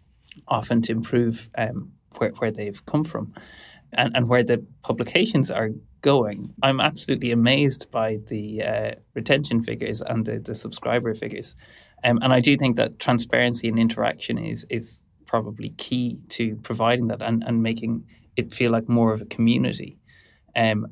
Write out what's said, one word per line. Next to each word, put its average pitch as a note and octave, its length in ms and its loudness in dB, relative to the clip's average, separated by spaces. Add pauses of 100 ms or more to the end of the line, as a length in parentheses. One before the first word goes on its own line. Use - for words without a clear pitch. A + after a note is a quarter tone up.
(460)
often A#2 360 2
to A2+ 100 -2
improve, A2+ 680 0
um, A2 320 -4 (280)
where, G#2+ 200 2
where A2 140 0
they've G#2 340 -8
come D3+ 180 2
from A2 220 -6 (640)
and, A#2+ 240 -4
and A#2+ 120 0
where B2 160 4
the A#2 200 0 (180)
publications C3 680 0
are A2+ 200 -2 (320)
going. A2 500 2 (100)
I'm C3+ 180 -2
absolutely B2+ 520 -2
amazed C3 580 2
by A2 280 -2 (100)
the, G#2+ 340 -6
uh, A2 320 -4 (200)
retention C3 480 0
figures A2+ 400 0
and A#2 220 -2
the, A2+ 140 -4
the A2 160 -8
subscriber A#2 600 -2
figures. - 420 -10 (480)
Um, A#2+ 180 4
and C3 100 4
I B2+ 80 6
do C#3 160 6
think B2+ 200 2
that - 220 0
transparency B2 720 0
and A2+ 100 2
interaction A2+ 600 0
is, A2 320 -6
is - 320 -6 (240)
probably A2 440 -4
key B2 480 -4 (120)
to A2+ 320 -2
providing A#2 460 2
that A2 140 -4
and, A2+ 220 0
and A#2 180 2
making A2+ 420 -2 (320)
it A#2 180 -4
feel A#2+ 160 2
like A2+ 180 2
more A#2 240 4
of A2 80 -2
a G#2 60 -14
community. A#2 720 0 (580)
Um, A2 360 2